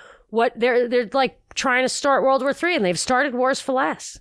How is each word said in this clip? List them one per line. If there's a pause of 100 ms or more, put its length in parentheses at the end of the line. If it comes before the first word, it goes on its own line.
(300)
what
they're,
they're,
like, (160)
trying
to
start
World
War
Three,
and
they've
started
wars
for
less.